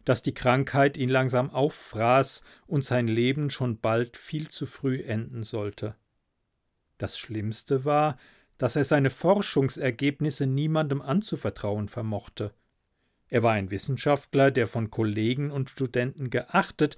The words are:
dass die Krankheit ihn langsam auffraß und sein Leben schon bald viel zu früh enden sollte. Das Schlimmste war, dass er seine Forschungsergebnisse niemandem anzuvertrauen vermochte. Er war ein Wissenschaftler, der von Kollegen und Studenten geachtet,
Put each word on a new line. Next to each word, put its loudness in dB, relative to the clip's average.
dass 2
die -2
Krankheit 2
ihn 0
langsam 2
auffraß 2
und 0
sein 0
Leben 2
schon -4
bald 0
viel -8
zu -8
früh -2
enden -6
sollte. -6
Das -8
Schlimmste -4
war, 2
dass 0
er 2
seine 4
Forschungsergebnisse 0
niemandem 0
anzuvertrauen -2
vermochte. -6
Er 2
war 4
ein -2
Wissenschaftler, 2
der 2
von -4
Kollegen 0
und -4
Studenten -4
geachtet, 0